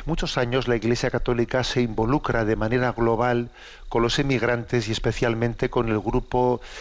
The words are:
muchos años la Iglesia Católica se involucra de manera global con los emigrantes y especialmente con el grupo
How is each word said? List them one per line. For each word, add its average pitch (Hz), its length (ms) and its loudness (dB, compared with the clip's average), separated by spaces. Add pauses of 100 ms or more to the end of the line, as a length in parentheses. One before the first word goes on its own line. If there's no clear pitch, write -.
muchos 160 320 -2
años 123 280 0
la 120 80 4
Iglesia 117 340 0
Católica 120 540 0
se - 200 0
involucra 117 640 0
de 107 120 2
manera 120 340 0
global 120 600 2 (380)
con 117 140 2
los 117 160 0
emigrantes 120 680 0
y 113 40 -2
especialmente 117 800 0
con 120 180 0
el 107 120 2
grupo 123 600 0 (200)